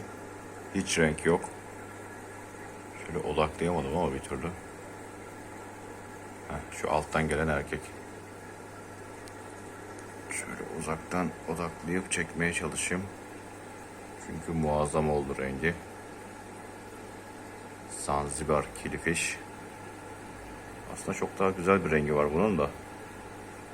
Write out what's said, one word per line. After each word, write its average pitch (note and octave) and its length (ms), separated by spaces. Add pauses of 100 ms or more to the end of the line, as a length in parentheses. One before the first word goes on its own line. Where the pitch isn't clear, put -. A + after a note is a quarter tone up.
(760)
Hiç F#2+ 240
renk D#2 260
yok. E2 160 (1600)
Şöyle - 220
odaklayamadım D2+ 680
ama D#2 160
bir C#2 60
türlü. C#2 280 (2000)
Heh, - 340
şu - 100
alttan D#2 360
gelen D2+ 200
erkek. D2 340 (2500)
Şöyle - 500
uzaktan D#2+ 500 (200)
odaklayıp E2+ 600
çekmeye E2+ 420
çalışayım. F2+ 500 (1200)
Çünkü D#2+ 320
muazzam D2+ 500
oldu C#2+ 300
rengi. C2+ 340 (2250)
Zanzibar D2 600 (180)
kilifiş. - 540 (1600)
Aslında - 240
çok - 220
daha F#2+ 120
güzel F#2 340
bir D2+ 60
rengi D2+ 240
var D2 180
bunun F#2+ 240
da. C#2+ 120 (1040)